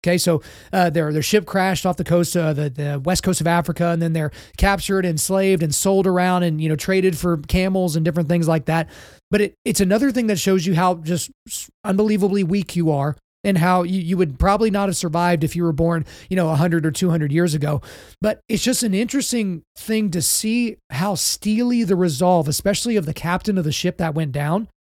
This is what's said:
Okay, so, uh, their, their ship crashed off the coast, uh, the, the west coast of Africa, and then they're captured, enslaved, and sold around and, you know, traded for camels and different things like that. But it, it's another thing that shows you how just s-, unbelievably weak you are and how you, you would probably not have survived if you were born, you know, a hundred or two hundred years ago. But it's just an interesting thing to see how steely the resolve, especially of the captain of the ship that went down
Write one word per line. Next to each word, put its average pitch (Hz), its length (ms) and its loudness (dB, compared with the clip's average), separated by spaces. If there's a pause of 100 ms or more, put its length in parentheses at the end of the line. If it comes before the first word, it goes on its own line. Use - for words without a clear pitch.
Okay, 175 140 2
so, 165 220 2 (300)
uh, 180 180 2
their, 151 220 0
their 151 120 0
ship 208 220 2
crashed 185 400 0
off 180 120 0
the 165 60 -4
coast, 175 340 0
uh, 156 160 0
the, 147 160 -2
the 143 340 -6
west 175 200 0
coast 185 180 0
of 160 60 0
Africa, 170 400 0
and 170 140 0
then 165 120 0
they're 156 180 -2 (240)
captured, 190 500 0
enslaved, 185 580 0
and 147 100 0
sold 196 320 2
around 180 380 2
and, 156 180 0
you 156 80 0
know, 156 60 2
traded 185 420 0
for 170 200 0
camels 185 580 0
and 160 100 0
different 165 240 0
things 170 180 2
like 160 180 0
that. 160 220 0 (440)
But 208 100 2
it, 202 140 -2 (100)
it's 202 160 0
another 220 300 2
thing 226 160 0
that 202 120 0
shows 190 260 2
you 185 100 0
how 180 200 2
just 165 360 -6 (160)
s-, - 220 -12 (140)
unbelievably 202 600 2
weak 185 320 -2
you 160 160 2
are 143 260 -2 (260)
and 196 140 2
how 180 260 4
you, 185 160 -2
you 175 180 -2
would 151 220 0
probably 202 300 4
not 202 180 0
have 185 80 -2
survived 170 480 0
if 160 120 -2
you 170 80 0
were 165 100 2
born, 165 320 0 (240)
you 190 80 0
know, 160 140 0
a 156 40 0
hundred 165 300 2
or 156 60 0
two 185 180 0
hundred 151 240 0
years 165 220 2
ago. 147 260 -2 (400)
But 214 260 0
it's 220 160 -2
just 254 200 0
an 202 100 0
interesting 214 720 -2 (120)
thing 220 360 -2
to 170 100 -2
see 220 560 -2 (140)
how 180 240 -2
steely 233 680 0
the 180 140 2
resolve, 175 500 2
especially 202 480 -2
of 170 120 0
the 156 80 -6
captain 185 420 -2
of 170 80 0
the 151 80 0
ship 175 240 -4
that 165 160 -2
went 151 180 -2
down 151 380 -2 (140)